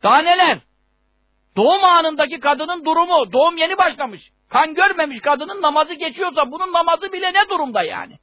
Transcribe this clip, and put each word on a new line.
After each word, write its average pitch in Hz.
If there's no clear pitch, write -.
Daha 226
neler? 339
Doğum 330
anındaki 320
kadının 302
durumu, 320
doğum 320
yeni 339
başlamış. 269
Kan 302
görmemiş 320
kadının 302
namazı 302
geçiyorsa 302
bunun 370
namazı 339
bile 370
ne 403
durumda 269
yani? -